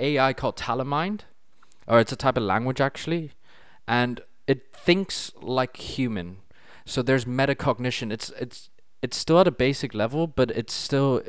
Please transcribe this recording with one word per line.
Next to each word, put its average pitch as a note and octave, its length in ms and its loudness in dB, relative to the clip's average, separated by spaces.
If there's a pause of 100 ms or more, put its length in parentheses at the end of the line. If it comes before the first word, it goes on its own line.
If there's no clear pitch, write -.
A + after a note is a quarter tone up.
A C#3+ 160 2
I C3 140 4
called B2 240 -4
Talamind, C#3+ 640 -4 (680)
or A#2 120 6
it's A2+ 120 2
a C3 40 -6
type C3 220 2
of A#2 60 0
language, A2+ 380 0
actually, D#3 500 -2 (560)
and B2 340 2 (260)
it C3 260 0
thinks - 580 0 (100)
like B2+ 360 -2
human. F#2+ 600 -4 (480)
So - 160 -2
there's B2 240 2
metacognition. B2+ 840 0
It's, - 200 -6
it's, - 380 -12 (320)
it's - 160 -4
still E3 220 4
at F#3 80 8
a D3+ 40 2
basic C3 420 0
level, B2 340 0
but B2+ 240 2
it's A2+ 220 -4
still, C#3 560 2